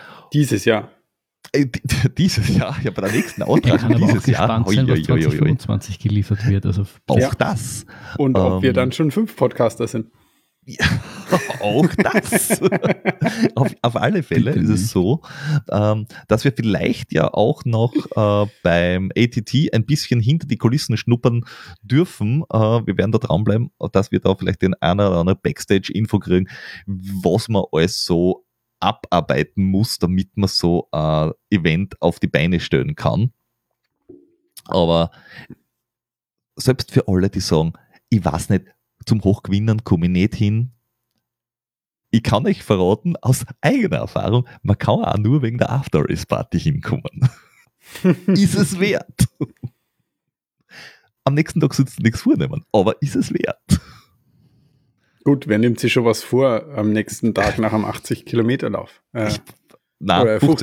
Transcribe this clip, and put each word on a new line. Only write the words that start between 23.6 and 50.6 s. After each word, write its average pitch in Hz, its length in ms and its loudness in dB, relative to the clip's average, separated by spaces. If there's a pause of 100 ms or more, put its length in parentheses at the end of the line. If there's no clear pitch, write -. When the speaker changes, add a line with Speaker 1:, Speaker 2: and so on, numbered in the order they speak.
Speaker 2:
dass 98 180 2
wir 101 100 2
da 95 140 2
vielleicht - 280 -4
den 92 120 2
einen 95 260 0
oder 95 180 2
anderen 90 240 0
Backstage-Info 98 760 -2
kriegen, 92 300 0 (380)
was 95 640 -2
man 104 240 0
alles 82 320 0
so 90 420 0 (340)
abarbeiten 85 840 -2
muss, 95 340 0
damit 92 380 -2
man 98 120 0
so - 420 0
ein 78 420 0 (180)
Event 87 500 0
auf 85 180 0
die 87 100 -2
Beine 85 320 0
stellen 71 340 -2
kann. 98 380 -2 (1300)
Aber 82 460 2 (1500)
selbst - 360 -2
für - 160 2
alle, 95 220 2
die 95 100 -4
sagen, 82 340 0 (340)
"Ich 104 160 2
weiß - 260 -2
nicht, 98 140 0 (420)
zum 110 160 2
Hochgewinnen 104 640 0
komme 87 220 2
ich 90 60 2
nicht 90 220 0
hin", 113 380 0 (1400)
ich 113 120 2
kann 113 200 0
euch 196 200 -2
verraten, 104 580 0
aus 127 220 0 (160)
eigener 226 380 0
Erfahrung, 113 500 -2 (140)
man 101 140 2
kann 175 280 0
auch - 120 -2
nur 120 260 2
wegen 120 160 -4
der - 120 -2
After-Race-Party - 880 -4
hinkommen. - 720 -2 (720)
<laughs> 180 240 2
Ist 196 300 4
es 180 240 0
wert. - 480 0 (1900)